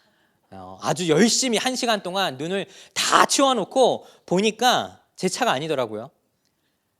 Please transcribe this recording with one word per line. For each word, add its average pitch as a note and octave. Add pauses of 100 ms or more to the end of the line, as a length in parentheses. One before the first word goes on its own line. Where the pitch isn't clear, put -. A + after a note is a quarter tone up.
(520)
어, F#2+
아주 E3
열심히 G#3+
한 C4
시간 A#3
동안 F3+
눈을 E3+ (280)
다 -
치워놓고 A#3+ (200)
보니까 G3+ (140)
제 F#3
차가 G#3+
아니더라고요. C3 (880)